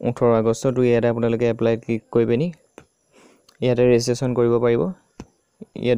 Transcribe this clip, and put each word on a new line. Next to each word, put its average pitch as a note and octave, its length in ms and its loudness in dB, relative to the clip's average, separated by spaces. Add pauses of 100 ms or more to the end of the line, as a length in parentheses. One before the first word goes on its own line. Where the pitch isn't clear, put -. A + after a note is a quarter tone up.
ওঠৰ A#2+ 200 0 (100)
আগষ্ট। A2+ 240 -2 (120)
তো B2+ 140 0
ইয়াতে A#2 240 2
আপোনালোকে A#2 400 -2
এপ্লাই A#2 200 0 (100)
ক্লিক A2+ 180 -6 (120)
কৰি A#2 180 2
পিনি C3+ 160 -2 (1120)
ইয়াতে B2 300 2
ৰেজিষ্ট্ৰেশ্যন A#2+ 460 0
কৰিব A#2 180 2 (100)
পাৰিব। A#2+ 180 2 (1000)
ইয়াত A#2+ 120 2